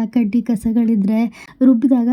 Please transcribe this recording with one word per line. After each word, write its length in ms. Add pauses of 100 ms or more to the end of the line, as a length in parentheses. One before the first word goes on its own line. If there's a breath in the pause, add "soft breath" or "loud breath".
ಕಡ್ಡಿ 360
ಕಸಗಳಿದ್ರೆ 1040 (160)
ರುಬ್ಬಿದಾಗ 500